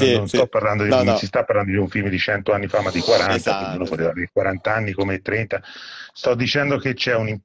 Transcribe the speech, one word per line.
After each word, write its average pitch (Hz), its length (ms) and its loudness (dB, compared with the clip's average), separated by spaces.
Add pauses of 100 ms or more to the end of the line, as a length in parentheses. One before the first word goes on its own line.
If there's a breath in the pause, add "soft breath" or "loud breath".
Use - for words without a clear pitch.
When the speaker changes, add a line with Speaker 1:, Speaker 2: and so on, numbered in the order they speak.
(100)
Speaker 1:
sì, 120 80 4
Speaker 2:
non 101 100 0
Speaker 1:
sì. - 80 0
Speaker 2:
sto 127 120 4
parlando 104 360 0
di, 104 60 2
Speaker 1:
No, 127 120 6
no. 117 140 4
Speaker 2:
si 101 80 -2
sta 113 200 0
parlando 101 260 0
di 98 80 2
un 92 100 0
film 101 220 -2
di 92 80 -2
cento 104 340 0
anni 101 160 0
fa, 104 140 0
ma 95 80 0
di 90 100 -2
quaranta, 98 340 2
Speaker 1:
Esatto. 98 260 0
Speaker 2:
quindi 95 160 -6
uno 90 120 -4
poteva 82 220 -2
avere 87 200 -6
quaranta 95 440 -2
anni 107 180 -2
come 95 300 -2
trenta. 104 400 -4 (500 loud breath)
Sto 123 220 0
dicendo 143 420 0
che 131 180 -2
c'è 127 200 0
un, 107 300 -2